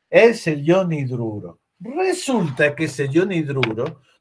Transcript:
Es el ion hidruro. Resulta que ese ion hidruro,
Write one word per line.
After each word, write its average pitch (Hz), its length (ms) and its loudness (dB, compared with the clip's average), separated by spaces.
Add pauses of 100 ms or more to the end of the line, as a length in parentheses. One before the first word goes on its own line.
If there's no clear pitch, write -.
Es 220 380 6
el 143 160 -2
ion 175 300 2
hidruro. 117 680 -6 (200)
Resulta 220 960 -2
que 160 100 -4
ese 143 220 -4
ion 175 240 2
hidruro, 135 680 -4 (200)